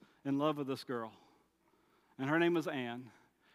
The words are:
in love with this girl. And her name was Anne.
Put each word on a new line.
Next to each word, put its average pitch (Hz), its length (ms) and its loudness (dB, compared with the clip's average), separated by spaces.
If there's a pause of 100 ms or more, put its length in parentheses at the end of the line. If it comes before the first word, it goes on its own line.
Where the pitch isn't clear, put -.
(240)
in 139 140 0
love 151 180 2
with 143 100 -4
this 131 160 -4
girl. 113 300 -6 (1080)
And 135 120 -2
her 156 80 6
name 170 160 4
was 170 140 0
Anne. 123 420 -6 (440)